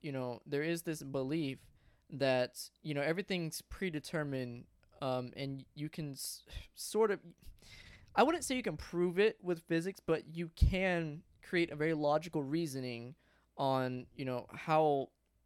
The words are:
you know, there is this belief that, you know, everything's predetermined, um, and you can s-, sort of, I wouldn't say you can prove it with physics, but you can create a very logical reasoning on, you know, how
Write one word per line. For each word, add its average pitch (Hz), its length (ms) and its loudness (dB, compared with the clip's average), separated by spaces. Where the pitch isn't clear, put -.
you 151 120 -8
know, 127 340 -4
there 143 160 0
is 165 200 -2
this 160 200 -4
belief 135 560 -2
that, 127 500 2
you 151 100 -4
know, 143 80 0
everything's 170 600 -2
predetermined, 143 1040 -4
um, 127 340 -2
and 135 280 -6
you 147 160 -6
can 147 220 -8
s-, - 320 -10
sort 214 340 2
of, 190 80 -2
I 202 80 8
wouldn't 311 220 4
say 269 100 0
you 254 80 0
can 185 140 -2
prove 175 420 0
it 208 240 4
with 175 220 -2
physics, 165 360 0
but - 220 2
you 170 220 -4
can 175 680 2
create 170 300 2
a - 40 -8
very 156 180 2
logical 151 480 2
reasoning 135 760 -4
on, 131 480 2
you 139 80 -6
know, 123 300 -4
how 156 540 4